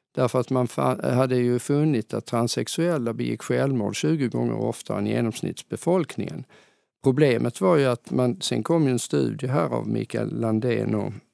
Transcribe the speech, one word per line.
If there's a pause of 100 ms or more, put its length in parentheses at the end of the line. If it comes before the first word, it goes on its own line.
(160)
Därför
att
man
fa-,
hade
ju
funnit
att
transsexuella
begick
självmord
tjugo
gånger
oftare
än
genomsnittsbefolkningen. (600)
Problemet
var
ju
att
man,
sen
kom
ju
en
studie
här
av
Mikael
Landén
och, (200)